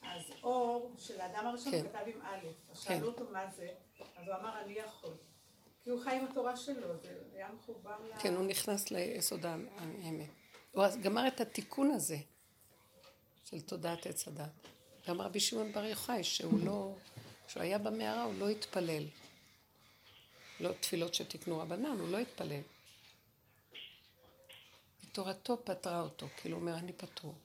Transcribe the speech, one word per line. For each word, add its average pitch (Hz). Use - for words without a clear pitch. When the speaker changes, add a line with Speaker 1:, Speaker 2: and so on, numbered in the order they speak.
Speaker 1:
אז 175
אור 240
של 196
האדם 208
הראשון 240
Speaker 2:
כן. 165
Speaker 1:
כתב 208
עם 226
א', 190
אז -
Speaker 2:
כן. 190
Speaker 1:
שאלו 220
אותו 240
מה 190
זה, 175
אז 175
הוא 190
אמר, 220
"אני 202
יכול." 214
כי 247
הוא 240
חי 262
עם 262
התורה 247
שלו, 247
זה 180
היה 190
מחובר 214
ל- 220
Speaker 2:
כן, 185
הוא 185
נכנס 202
ליסוד 180
ה-, 165
האמת. 160
הוא 196
אז 202
גמר 220
את 262
התיקון 269
הזה 165
של 165
תודעת 170
עץ 175
הדת. 151
גם 175
רבי 196
שמעון 214
בר 208
יוחאי, 214
שהוא -
לא, 196
שהוא -
היה 185
במערה, 220
הוא 220
לא 196
התפלל. 170
לא 175
תפילות 170
שתיקנו 165
רבנן, 190
הוא 170
לא 190
התפלל. 156
תורתו 196
פטרה 180
אותו, 151
כאילו, 165
הוא 170
אומר, 170
"אני 175
פטור." 160